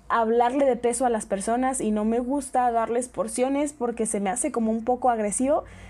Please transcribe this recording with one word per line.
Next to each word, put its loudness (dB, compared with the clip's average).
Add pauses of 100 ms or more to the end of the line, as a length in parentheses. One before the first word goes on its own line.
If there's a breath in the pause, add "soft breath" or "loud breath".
hablarle 2
de 4
peso 0
a 2
las -2
personas -2
y 0
no 0
me 2
gusta 0
darles 0
porciones -2
porque -2
se -2
me 0
hace -2
como 0
un -2
poco 2
agresivo, 0 (260 loud breath)